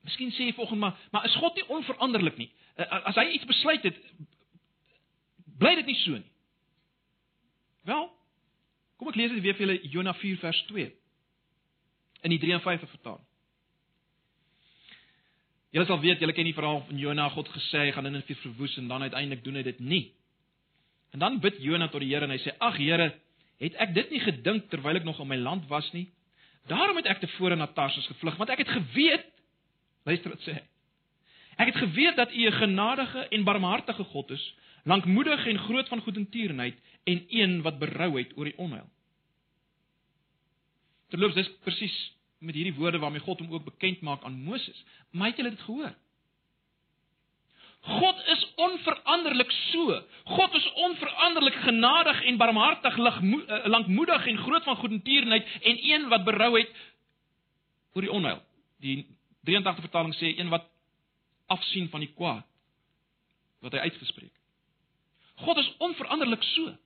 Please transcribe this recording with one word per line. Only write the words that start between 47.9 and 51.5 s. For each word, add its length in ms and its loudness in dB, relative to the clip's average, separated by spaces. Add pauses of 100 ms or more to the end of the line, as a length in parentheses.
is 160 2 (120)
onveranderlik 960 2
so. 520 0 (220)
God 300 2
is 180 2
onveranderlik 840 2